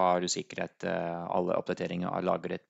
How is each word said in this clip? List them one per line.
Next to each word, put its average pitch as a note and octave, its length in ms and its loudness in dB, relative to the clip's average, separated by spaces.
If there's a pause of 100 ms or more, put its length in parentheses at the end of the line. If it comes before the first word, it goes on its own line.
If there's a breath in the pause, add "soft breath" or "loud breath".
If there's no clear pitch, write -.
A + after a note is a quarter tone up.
(140)
er F2+ 60 4
du F2+ 80 -2
sikker - 360 -4
at, - 200 -10
eh, E2+ 460 -2
alle F2+ 260 2
oppdateringer F2 560 -2
er F#2 100 -2
lagret F2 480 -2